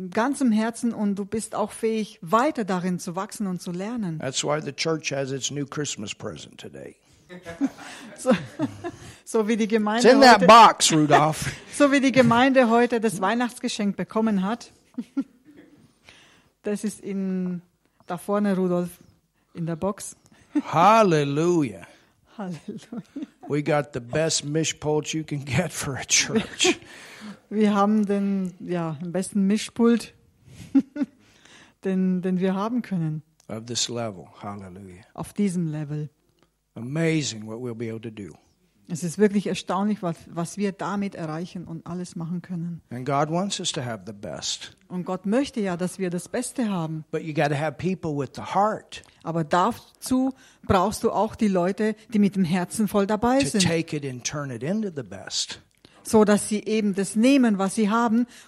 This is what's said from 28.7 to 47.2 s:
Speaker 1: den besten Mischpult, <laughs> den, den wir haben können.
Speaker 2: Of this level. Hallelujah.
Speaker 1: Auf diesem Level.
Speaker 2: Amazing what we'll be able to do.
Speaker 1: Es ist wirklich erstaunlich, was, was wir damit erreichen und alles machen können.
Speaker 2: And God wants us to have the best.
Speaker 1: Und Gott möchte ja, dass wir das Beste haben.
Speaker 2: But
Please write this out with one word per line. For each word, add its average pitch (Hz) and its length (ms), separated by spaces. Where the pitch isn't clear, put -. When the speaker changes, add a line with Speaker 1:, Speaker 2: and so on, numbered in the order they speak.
Speaker 1:
den 175 120
besten 190 340
Mischpult, 226 640
<laughs> - 1120
den, 185 360
den 185 200
wir 190 160
haben 226 260
können. 156 400
Speaker 2:
Of 113 200
this 117 220
level. 113 380
Hallelujah. 95 600
Speaker 1:
Auf - 200
diesem 180 360
Level. 151 400
Speaker 2:
Amazing 131 720
what 110 140
we'll 120 160
be 113 120
able 110 120
to 117 100
do. 101 260
Speaker 1:
Es 170 140
ist 175 160
wirklich 202 300
erstaunlich, 202 540
was, 170 140
was 165 280
wir 202 120
damit 190 460
erreichen 165 480
und 165 220
alles 175 280
machen 170 260
können. 170 500
Speaker 2:
And 127 140
God 147 260
wants 190 280
us 175 140
to 147 120
have 110 220
the 110 60
best. - 640
Speaker 1:
Und 180 160
Gott 185 220
möchte 247 340
ja, 190 160
dass 180 220
wir 190 120
das 175 180
Beste 240 420
haben. 160 400
Speaker 2:
But 156 120